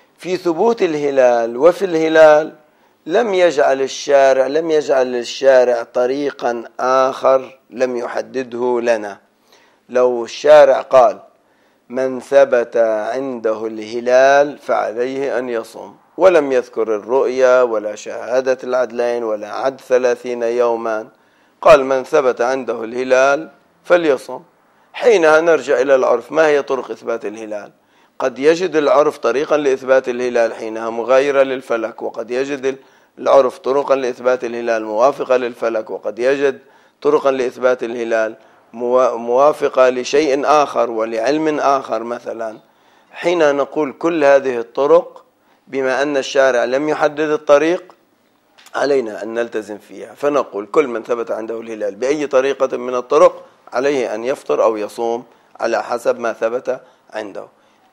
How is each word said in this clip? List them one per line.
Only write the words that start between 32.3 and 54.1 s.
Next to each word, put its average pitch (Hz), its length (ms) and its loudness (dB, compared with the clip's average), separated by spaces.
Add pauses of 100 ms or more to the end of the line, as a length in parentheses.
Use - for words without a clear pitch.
يجد 135 460 -4 (420)
العرف 127 400 2
طرقا 135 360 -2
لإثبات 123 500 -4
الهلال 117 400 -4
موافقة 127 520 0
للفلك، 117 540 -4
وقد 101 280 -10
يجد 135 400 0 (440)
طرقا 143 280 2
لإثبات 127 520 -2
الهلال 113 520 -4 (380)
موا-، 123 400 0
موافقة 131 760 2
لشيء 135 560 0
آخر 135 460 2
ولعلم 120 720 -2
آخر 135 420 -2
مثلا. 117 560 -10 (520)
حين 160 460 0
نقول: 139 360 -4
"كل 165 320 -2
هذه 135 340 2
الطرق"، 147 640 0 (420)
بما 131 360 -2
أن 147 140 -2
الشارع 131 480 0
لم 135 240 -2
يحدد 151 420 -2
الطريق، 151 640 0 (800)
علينا 120 480 -2
أن 110 120 -10
نلتزم 110 440 -6
فيها، 95 360 -18
فنقول: 127 520 -4
"كل 151 200 0
من 117 160 -8
ثبت 117 280 -6
عنده 110 300 -8
الهلال 107 340 -8
بأي 139 320 -4
طريقة 135 500 -2
من 123 180 -8
الطرق 147 500 2 (280)
عليه 127 420 -2